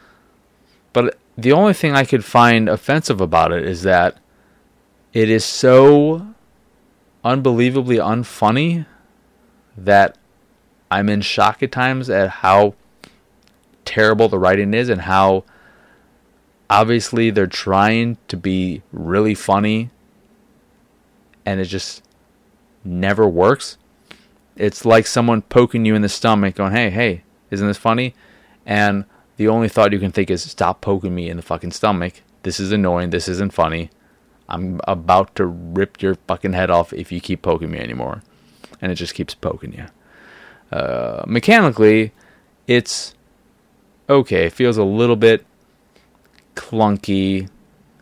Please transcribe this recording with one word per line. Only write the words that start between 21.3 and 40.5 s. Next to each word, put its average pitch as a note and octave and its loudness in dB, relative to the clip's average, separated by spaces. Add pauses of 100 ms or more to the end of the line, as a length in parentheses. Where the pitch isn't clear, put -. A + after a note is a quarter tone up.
and G2 -4
it F#2+ -4
just F#2 -10 (800)
never F#2+ 0
works. F#2+ 0 (800)
It's - -4
like A2+ 4
someone A#2 0
poking A#2+ 2
you A2 2
in G#2+ 2
the G2+ 0
stomach G2+ 0
going, G2 -4
"Hey, A2+ 0
hey, G2+ -2 (280)
isn't G2+ -4
this G2+ -2
funny?" A#2+ -2 (500)
And G#2 0 (320)
the G#2+ 0
only A2+ 0
thought G#2 2
you G2+ -2
can F#2 -4
think F#2+ -2
is, F2 -2
"Stop - -6
poking G2 -4
me F2 -8
in E2+ -10
the E2+ -12
fucking G2 -10
stomach. F2+ -4 (220)
This F#2 -8
is F#2+ -6
annoying. F2+ -2
This E2+ -4
isn't F#2+ -6
funny. E2 -4 (580)
I'm F2+ -8
about F#2 0
to F#2+ -2
rip F2 -6
your F#2+ -2 (140)
fucking F#2+ -6
head F2+ -2
off E2+ 0
if - -14
you F2 -10
keep - -8
poking D#2+ -4
me D2+ -10
anymore." A#1+ -10 (580)
And F#2 -6
it - -6
just E2+ -10
keeps - -10
poking - -10
you. - -18 (920)